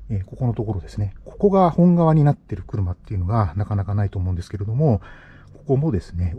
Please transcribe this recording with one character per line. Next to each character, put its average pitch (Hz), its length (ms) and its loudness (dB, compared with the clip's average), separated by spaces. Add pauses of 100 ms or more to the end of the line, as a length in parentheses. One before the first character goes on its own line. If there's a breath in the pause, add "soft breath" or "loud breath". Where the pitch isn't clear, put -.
え 110 80 -2
ー、 95 80 -6
こ - 120 -18
こ 127 100 -2
の 113 60 0
と 110 120 -4
こ 104 80 -4
ろ 92 80 -6
で - 80 -14
す - 80 -12
ね。 104 160 -4 (100)
こ - 140 -20
こ 196 120 4
が 190 200 4
本 175 260 4
革 165 180 4
に 151 120 6
な 143 80 4
っ - 20 0
て - 200 -12
る 90 100 -12
車 92 260 -4
っ - 60 -8
て - 160 -12
い 98 40 -2
う - 20 -2
の 87 60 -2
が 101 300 0
な 104 100 -2
か 101 100 -4
な 98 100 -2
か 101 80 -6
な 101 100 0
い 98 60 -2
と 98 100 -8
思 92 120 -2
う - 20 -2
ん - 20 -4
で 85 60 -6
す - 80 -12
け 104 80 -10
れ 98 80 -6
ど 107 80 -6
も、 131 280 2 (520 loud breath)
こ - 120 -20
こ 135 120 2
も 151 140 0
で 92 100 0
す - 120 -14
ね、 87 260 -2